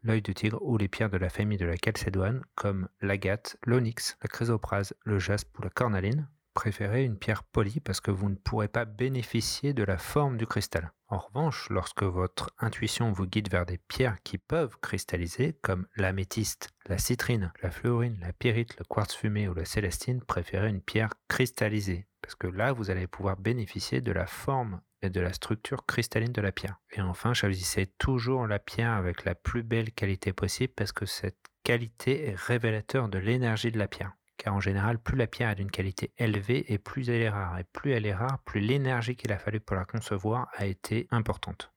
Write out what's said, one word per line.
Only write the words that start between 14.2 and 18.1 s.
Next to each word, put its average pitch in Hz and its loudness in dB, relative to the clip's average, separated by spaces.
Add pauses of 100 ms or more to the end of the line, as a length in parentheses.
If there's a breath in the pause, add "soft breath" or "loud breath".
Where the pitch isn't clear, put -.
qui - -6
peuvent 147 -2
cristalliser, 98 -2
comme 92 0
l'améthyste, 95 -2 (160)
la 87 -2
citrine, 113 2 (100)
la 87 -2
fluorine, 120 0